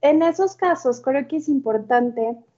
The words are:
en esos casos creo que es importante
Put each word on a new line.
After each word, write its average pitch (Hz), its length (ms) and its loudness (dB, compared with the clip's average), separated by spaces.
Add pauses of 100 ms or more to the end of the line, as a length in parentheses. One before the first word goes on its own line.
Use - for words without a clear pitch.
en 311 220 4
esos 359 320 0
casos 262 460 -2
creo 269 260 -2
que 311 100 -6
es 311 120 -6
importante 233 880 0 (200)